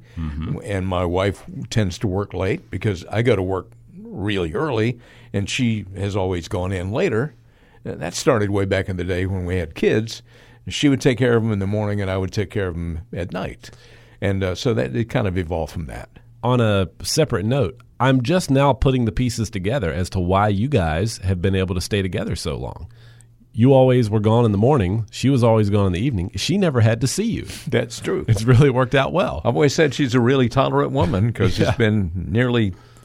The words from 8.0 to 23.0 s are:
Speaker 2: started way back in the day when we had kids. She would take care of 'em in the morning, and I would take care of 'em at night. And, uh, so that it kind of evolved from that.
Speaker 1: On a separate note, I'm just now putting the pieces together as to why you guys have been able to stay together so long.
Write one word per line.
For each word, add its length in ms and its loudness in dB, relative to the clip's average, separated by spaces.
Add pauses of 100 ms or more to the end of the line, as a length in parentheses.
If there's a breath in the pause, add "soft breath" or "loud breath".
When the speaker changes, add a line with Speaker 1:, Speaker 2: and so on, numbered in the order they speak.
Speaker 2:
started 380 2
way 140 0
back 240 -2
in 80 -4
the 60 -4
day 220 -2
when 200 -4
we 120 -2
had 160 -4
kids. 480 -2 (460 soft breath)
She 220 0
would 120 2
take 160 2
care 180 4
of 80 4
'em 80 0
in 80 0
the 80 -2
morning, 340 -2
and 100 -4
I 60 -2
would 140 -4
take 200 -4
care 160 -2
of 80 -6
'em 240 -6 (140)
at 200 -6
night. 380 -10 (520 soft breath)
And, 200 0
uh, 100 -2
so 220 -2
that 200 -4
it 140 -4
kind 180 -2
of 100 -2
evolved 360 -4
from 140 -8
that. 220 -14 (340)
Speaker 1:
On 180 2
a 280 2 (120)
separate 440 0
note, 340 -2 (200)
I'm 220 4
just 300 0
now 220 4
putting 320 2
the 60 0
pieces 380 -2
together 420 -2
as 200 -2
to 80 -2
why 300 2
you 180 0
guys 520 0
have 220 -2
been 140 2
able 180 0
to 80 -2
stay 220 -2
together 320 -4
so 220 -6
long. 300 -10 (640 soft breath)